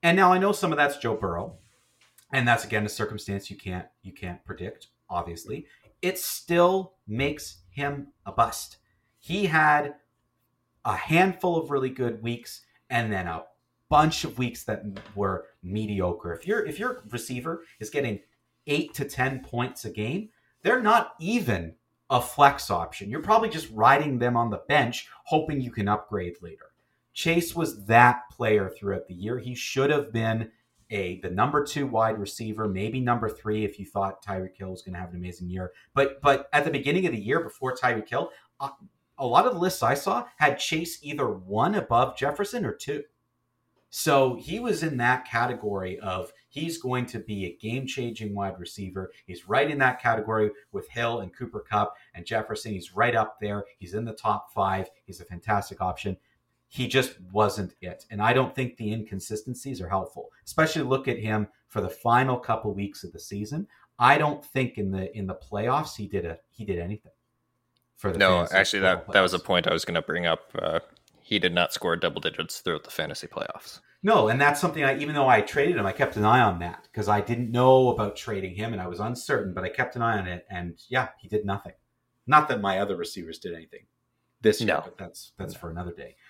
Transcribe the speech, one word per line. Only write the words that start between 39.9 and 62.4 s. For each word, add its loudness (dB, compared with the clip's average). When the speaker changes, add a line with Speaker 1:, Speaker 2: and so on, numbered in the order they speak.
Speaker 1:
saw -2
had 4
Chase -4
either -2
one 0
above 2
Jefferson -2
or -4
two. -8
So 4
he -8
was -2
in -2
that 2
category -2
of -4
he's -6
going -2
to -8
be -6
a -10
game-changing -6
wide -4
receiver. -10
He's -14
right 2
in -4
that 4
category 2
with -8
Hill -2
and -12
Cooper -10
Kupp 0
and -14
Jefferson. -4
He's -8
right 2
up 0
there. -6
He's -12
in -4
the -8
top -4
five. 0
He's -18
a -18
fantastic -4
option. -4
He -4
just 0
wasn't 0
it. -14
And -4
I 4
don't 2
think -6
the -4
inconsistencies -8
are -8
helpful, -6
especially 0
look 2
at 0
him 0
for -4
the -2
final 4
couple -2